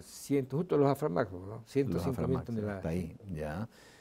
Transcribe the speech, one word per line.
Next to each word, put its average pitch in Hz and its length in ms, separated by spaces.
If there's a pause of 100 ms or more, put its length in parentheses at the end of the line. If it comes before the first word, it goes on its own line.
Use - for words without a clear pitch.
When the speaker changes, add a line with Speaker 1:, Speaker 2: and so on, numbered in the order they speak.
Speaker 1:
cien, - 460
justo 165 280
los 139 120
Aframax, 139 440
¿no? 92 120
Speaker 2:
Los 113 240
Speaker 1:
Ciento 101 300
cinco 113 120
mil 127 260
Speaker 2:
Aframax, 123 80
Speaker 1:
toneladas. 104 320
Speaker 2:
hasta 90 140
ahí, 85 260 (180)
ya. 78 340 (320)